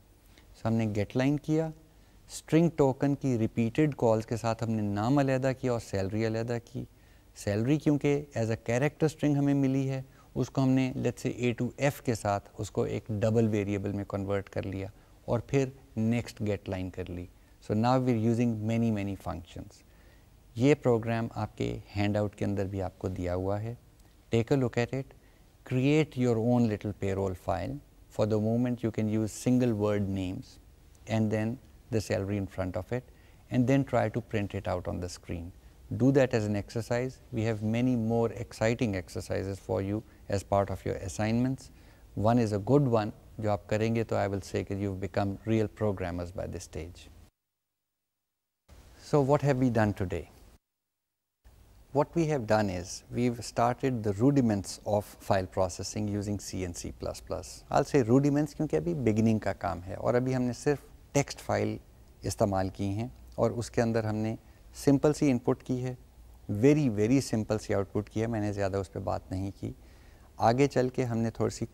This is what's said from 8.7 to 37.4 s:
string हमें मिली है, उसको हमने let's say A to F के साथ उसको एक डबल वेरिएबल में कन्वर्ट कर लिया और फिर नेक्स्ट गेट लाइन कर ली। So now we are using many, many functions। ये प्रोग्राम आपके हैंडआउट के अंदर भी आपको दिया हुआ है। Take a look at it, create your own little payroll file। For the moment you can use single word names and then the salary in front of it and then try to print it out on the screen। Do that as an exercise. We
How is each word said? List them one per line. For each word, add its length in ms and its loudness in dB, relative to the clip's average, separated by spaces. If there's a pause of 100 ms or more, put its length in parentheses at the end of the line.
string 280 0
हमें 160 2
मिली 340 2
है, 160 -4 (320)
उसको 260 -2
हमने 360 2
let's 280 -4
say 60 0
A 300 0
to 60 0 (220)
F 160 -4
के 100 2
साथ 340 -2 (100)
उसको 280 -2
एक 240 -6
डबल 360 2
वेरिएबल 460 0
में 180 -4
कन्वर्ट 380 -4
कर 160 -6
लिया 260 -8 (360)
और 220 -2
फिर 220 0 (260)
नेक्स्ट 460 -2
गेट 260 -4
लाइन 200 -6
कर 180 -8
ली। 200 -10 (400)
So 80 -2
now 240 4
we 140 2
are 120 0
using 280 2 (140)
many, 240 2
many 240 -2
functions। 680 -12 (760)
ये 160 6
प्रोग्राम 600 0
आपके 340 -4 (260)
हैंडआउट 400 0
के 100 -4
अंदर 220 -2
भी 120 -6
आपको 300 -6
दिया 240 -4
हुआ 260 -2
है। 180 -8 (560)
Take 180 2
a 100 4
look 240 0
at 140 -8
it, 140 -12 (520)
create 580 2
your 140 4
own 300 4
little 360 -2
payroll 320 0 (120)
file। 300 -4 (320)
For 160 0
the 220 2
moment 360 0
you 80 0
can 180 -2
use 220 0
single 420 2
word 360 0
names 480 -6 (500)
and 240 0
then 260 -2 (340)
the 100 0
salary 360 -2
in 100 -2
front 300 -6
of 140 -8
it 120 -4 (480)
and 160 2
then 160 4
try 260 0
to 120 -4
print 340 -4
it 120 -6
out 200 -4
on 120 -4
the 100 -6
screen। 420 -10 (460)
Do 160 6
that 200 4
as 120 0
an 100 -2
exercise. 640 -4 (140)
We 100 -2